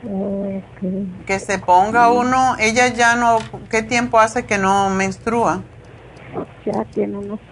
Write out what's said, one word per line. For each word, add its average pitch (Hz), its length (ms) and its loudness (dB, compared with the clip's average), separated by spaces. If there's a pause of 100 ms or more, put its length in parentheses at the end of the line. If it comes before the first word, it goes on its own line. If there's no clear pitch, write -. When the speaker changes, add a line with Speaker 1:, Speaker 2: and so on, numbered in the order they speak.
Speaker 1:
Ok. 196 1200 -8
Speaker 2:
Que 190 140 -2
se 196 200 -4
ponga 214 500 4
Speaker 1:
Sí. 240 60 4
Speaker 2:
uno, 254 440 2
ella 226 300 2
ya 233 260 2
no, 233 240 2 (320)
¿qué 226 100 0
tiempo 240 380 0
hace 226 260 2
que 214 120 0
no 196 340 2
menstrua? 190 720 -2 (1000)
Speaker 1:
Ya 214 180 -4 (100)
tiene 202 240 -4
unos 202 220 -10 (120)